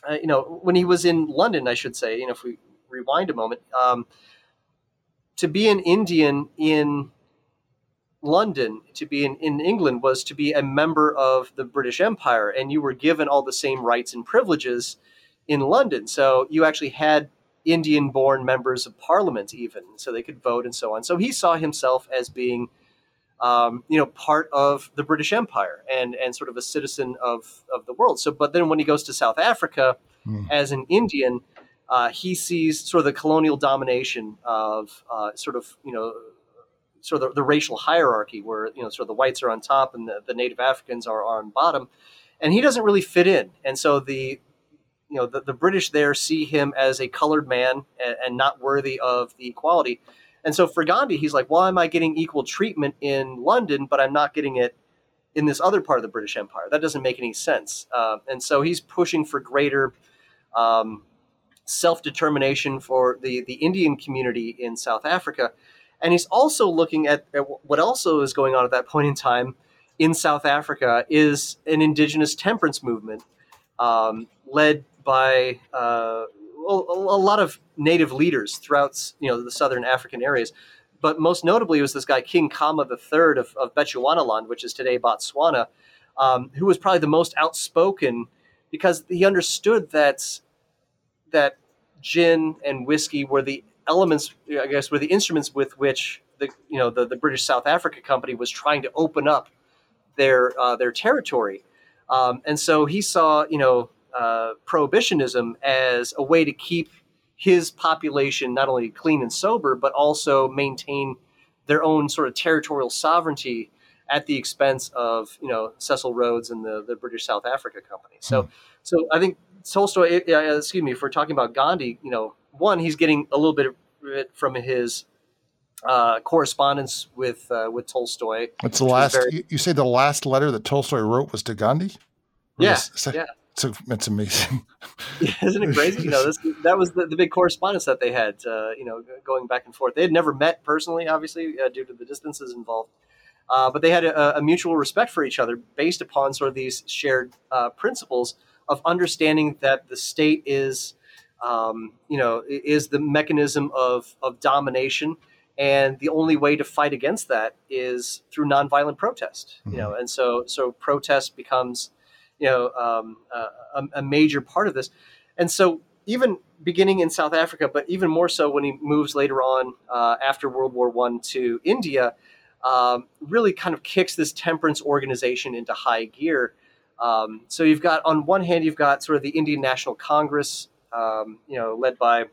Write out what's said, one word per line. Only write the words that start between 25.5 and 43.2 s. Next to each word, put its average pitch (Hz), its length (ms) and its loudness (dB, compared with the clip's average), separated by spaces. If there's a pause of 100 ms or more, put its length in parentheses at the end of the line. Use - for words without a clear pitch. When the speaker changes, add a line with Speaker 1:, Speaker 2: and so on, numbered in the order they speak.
Speaker 1:
and, 127 240 -2
and 127 220 -6
sort 131 140 -10
of 117 80 -10
a 123 40 -8
citizen 131 600 -6
of, 120 420 -6 (100)
of 120 120 -6
the 127 80 -12
world. 202 260 -2
So, 151 120 -2
but 143 200 -2
then 170 160 2
when 156 120 0
he 147 60 0
goes 147 180 0
to 135 100 -12
South 120 260 0
Africa 160 560 2 (300)
Speaker 2:
Hmm. 107 240 -8
Speaker 1:
as 143 220 0
an 135 180 -6
Indian, 135 520 2 (460)
uh, 120 220 2
he 185 260 -6
sees 160 460 -2
sort - 180 0
of 147 60 2
the 143 80 2
colonial 156 440 2
domination 127 840 -2
of, 110 680 -4
uh, 107 260 -6
sort 131 200 -10
of, - 300 -10
you 131 80 -12
know, 113 200 -6 (840)
sort 151 220 -2
of 131 80 -2
the, 123 60 -8
the 143 80 0
racial 139 340 2
hierarchy 120 640 2
where, 110 340 -6
you 135 60 -14
know, 113 80 -10
sort - 120 -12
of 110 60 -8
the 110 60 -8
whites 127 280 0
are 127 80 0
on 113 120 -4
top 135 340 0
and 113 120 -12
the, 104 180 -10
the 123 80 -8
native 120 260 -4
Africans 123 480 -4
are 110 160 -4
on 107 260 -4
bottom, 135 380 0 (540)
and 156 100 2
he 202 80 4
doesn't 247 240 2
really 202 180 4
fit 180 260 2